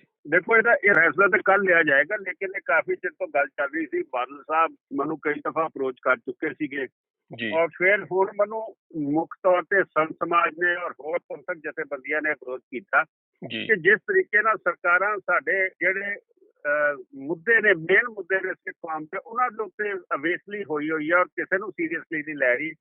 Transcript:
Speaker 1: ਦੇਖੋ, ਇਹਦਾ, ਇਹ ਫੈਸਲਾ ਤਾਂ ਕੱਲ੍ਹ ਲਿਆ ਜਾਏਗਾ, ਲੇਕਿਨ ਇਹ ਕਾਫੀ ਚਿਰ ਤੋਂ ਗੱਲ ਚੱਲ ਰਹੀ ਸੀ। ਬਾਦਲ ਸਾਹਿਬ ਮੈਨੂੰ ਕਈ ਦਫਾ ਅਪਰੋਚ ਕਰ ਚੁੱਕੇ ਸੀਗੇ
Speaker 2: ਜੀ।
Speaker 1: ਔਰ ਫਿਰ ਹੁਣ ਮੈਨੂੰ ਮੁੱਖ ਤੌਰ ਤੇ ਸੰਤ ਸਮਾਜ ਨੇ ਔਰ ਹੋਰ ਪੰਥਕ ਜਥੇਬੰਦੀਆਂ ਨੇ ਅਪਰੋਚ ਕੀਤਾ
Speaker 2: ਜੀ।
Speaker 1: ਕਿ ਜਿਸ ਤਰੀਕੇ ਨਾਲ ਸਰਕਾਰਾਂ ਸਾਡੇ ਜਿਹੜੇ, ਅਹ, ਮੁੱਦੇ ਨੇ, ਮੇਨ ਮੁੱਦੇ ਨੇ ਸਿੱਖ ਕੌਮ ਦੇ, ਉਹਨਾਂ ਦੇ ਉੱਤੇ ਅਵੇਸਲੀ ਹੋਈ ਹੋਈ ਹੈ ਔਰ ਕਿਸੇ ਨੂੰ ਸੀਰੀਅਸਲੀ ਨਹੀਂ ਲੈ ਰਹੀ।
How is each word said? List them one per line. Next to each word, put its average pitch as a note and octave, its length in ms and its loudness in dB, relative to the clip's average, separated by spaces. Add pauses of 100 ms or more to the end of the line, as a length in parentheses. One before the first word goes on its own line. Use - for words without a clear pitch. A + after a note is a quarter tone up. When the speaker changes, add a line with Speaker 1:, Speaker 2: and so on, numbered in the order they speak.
(280)
Speaker 1:
ਦੇਖੋ, F3 280 4
ਇਹਦਾ, A3 160 6
ਇਹ G3+ 220 4
ਫੈਸਲਾ E3 320 6
ਤਾਂ G3 180 2
ਕੱਲ੍ਹ G3 200 6
ਲਿਆ E3+ 180 4
ਜਾਏਗਾ, D3+ 340 2
ਲੇਕਿਨ F#3+ 400 -8
ਇਹ - 80 -10
ਕਾਫੀ F3 320 0
ਚਿਰ F3+ 140 -6
ਤੋਂ E3+ 180 -8
ਗੱਲ C#3+ 180 2
ਚੱਲ C#3+ 280 -6
ਰਹੀ D#3+ 120 -4
ਸੀ। F3 160 -6
ਬਾਦਲ C3 400 -6
ਸਾਹਿਬ D#3 300 0 (200)
ਮੈਨੂੰ D3 300 -4
ਕਈ D3 120 -2
ਦਫਾ D#3 320 -4
ਅਪਰੋਚ C3 360 -6
ਕਰ B2+ 140 2
ਚੁੱਕੇ C3 380 -8
ਸੀਗੇ C#3 320 -6 (500)
Speaker 2:
ਜੀ। A#2 160 -4
Speaker 1:
ਔਰ E3 160 2
ਫਿਰ F#3+ 440 0
ਹੁਣ F#3+ 180 2 (100)
ਮੈਨੂੰ A3 340 -2 (380)
ਮੁੱਖ D#3+ 300 -2
ਤੌਰ F3+ 200 4
ਤੇ F#3 220 2
ਸੰਤ D#3 280 0
ਸਮਾਜ E3+ 460 0
ਨੇ F3 180 0
ਔਰ F3 160 -6
ਹੋਰ E3 260 -6
ਪੰਥਕ F3 360 -10
ਜਥੇਬੰਦੀਆਂ D3 680 -6
ਨੇ D3+ 100 -2
ਅਪਰੋਚ B2+ 300 -8
ਕੀਤਾ C3 420 -2 (460)
Speaker 2:
ਜੀ। A2 160 -6
Speaker 1:
ਕਿ A3 100 2
ਜਿਸ F#3 220 4
ਤਰੀਕੇ - 440 0
ਨਾਲ A3 140 0
ਸਰਕਾਰਾਂ F3+ 640 0
ਸਾਡੇ F3+ 500 0
ਜਿਹੜੇ, G3 480 -4 (280)
ਅਹ, D3 580 -2 (120)
ਮੁੱਦੇ E3 460 0
ਨੇ, G#3 140 4
ਮੇਨ F#3+ 340 2
ਮੁੱਦੇ F#3+ 280 -4
ਨੇ F3+ 180 -4
ਸਿੱਖ - 220 -16
ਕੌਮ D#3 280 -10
ਦੇ, F#3+ 220 -10
ਉਹਨਾਂ B3 240 -2
ਦੇ G#3+ 120 -10
ਉੱਤੇ G#3 300 -6 (220)
ਅਵੇਸਲੀ F3 500 -6
ਹੋਈ D3+ 260 -4
ਹੋਈ D#3 200 -4
ਹੈ F3 60 4
ਔਰ F3+ 80 4
ਕਿਸੇ F3 340 -4
ਨੂੰ G3+ 140 -6
ਸੀਰੀਅਸਲੀ D#3+ 500 -6
ਨਹੀਂ D3+ 140 -10
ਲੈ B2+ 200 2
ਰਹੀ। D#3 240 -8